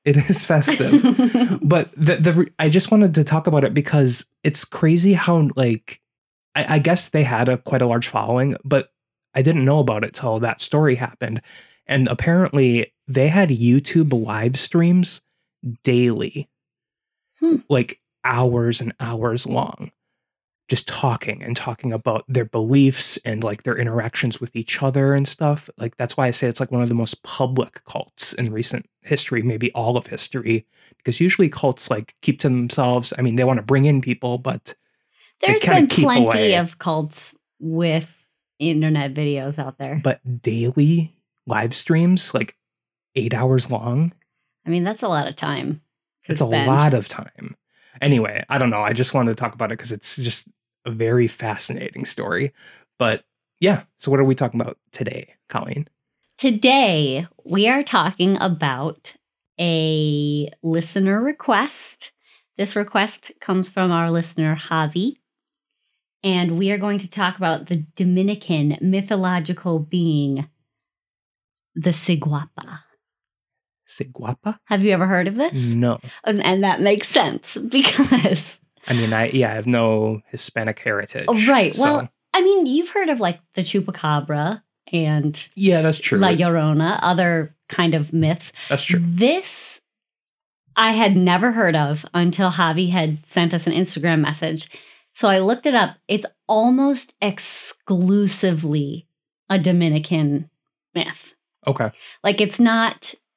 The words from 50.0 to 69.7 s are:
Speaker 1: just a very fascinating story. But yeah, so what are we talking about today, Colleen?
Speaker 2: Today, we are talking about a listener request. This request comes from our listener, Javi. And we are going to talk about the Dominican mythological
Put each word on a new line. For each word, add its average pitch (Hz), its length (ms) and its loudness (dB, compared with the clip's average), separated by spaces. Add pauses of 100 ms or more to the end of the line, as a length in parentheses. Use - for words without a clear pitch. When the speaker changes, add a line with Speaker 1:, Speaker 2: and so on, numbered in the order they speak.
Speaker 1:
just 120 300 -4 (380)
a 131 60 -8
very 117 360 2
fascinating - 800 -8
story. 104 480 -4 (460)
But 113 260 -2 (360)
yeah, 185 240 2 (120)
so - 140 -6
what 135 100 4
are 139 40 4
we 135 100 4
talking 117 260 -2
about - 160 -8 (160)
today, - 440 -10 (120)
Colleen? - 400 -8 (480)
Speaker 2:
Today, 208 920 2 (180)
we 202 220 0
are 269 160 2
talking 190 540 0
about 151 800 -4 (440)
a 151 920 0 (120)
listener 190 580 -2
request. 269 920 -4 (460)
This 196 180 -4
request 202 640 -4
comes 185 300 -2
from 185 200 0
our 165 200 0
listener, 165 440 0
Javi. 160 640 -4 (1040)
And 175 360 0
we 196 120 0
are 202 80 -2
going 202 200 -4
to 190 120 -10
talk 185 280 -4
about 165 280 -2
the 156 200 -4 (100)
Dominican 180 840 0
mythological 180 960 -2